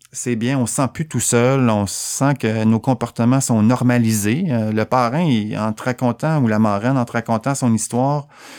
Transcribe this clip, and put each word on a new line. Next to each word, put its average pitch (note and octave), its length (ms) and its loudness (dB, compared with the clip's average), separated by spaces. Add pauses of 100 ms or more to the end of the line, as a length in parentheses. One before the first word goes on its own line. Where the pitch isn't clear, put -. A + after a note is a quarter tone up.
(100)
c'est - 240 -4
bien, A#2+ 240 -2
on B2 80 0
se - 80 -6
sent C#3 180 -2
plus D#3+ 140 -6
tout - 140 -4
seul, B2+ 500 2
on G#2 160 2
sent - 540 -2
que A2 240 0
nos A2 160 4
comportements A#2+ 600 0
sont A#2 220 2
normalisés. A#2 880 2
Euh, A2 220 -2
le A2 140 0
parrain, B2 360 0
il, G#2+ 340 0
en G#2+ 160 -2
te - 120 -10
racontant, B2+ 580 -2
ou A#2 60 2
la G#2+ 100 2
marraine, A2 400 0
en A#2+ 60 0
te - 80 -16
racontant A#2 420 -2
son B2 180 0
histoire, C3+ 540 -2 (320)